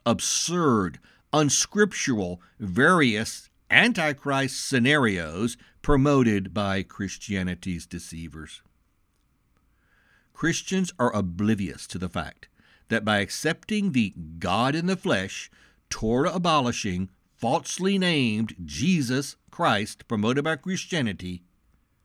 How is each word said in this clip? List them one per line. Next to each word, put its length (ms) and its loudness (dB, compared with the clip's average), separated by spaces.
absurd, 920 2
unscriptural, 1040 0
various 880 2
Antichrist 960 0
scenarios 920 2
promoted 720 4
by 300 -2
Christianity's 1040 -6
deceivers. 760 -14
Christians 680 -2
are 160 2
oblivious 720 -2
to 100 -10
the 120 -4
fact 380 -8
that 160 0
by 140 2
accepting 720 -2
the 220 0
God 360 0
in 120 -2
the 100 0
flesh, 520 -2
Torah-abolishing, 1200 0
falsely 600 -2
named 680 0
Jesus 720 0
Christ 560 -2
promoted 360 0
by 140 -2
Christianity, 840 -4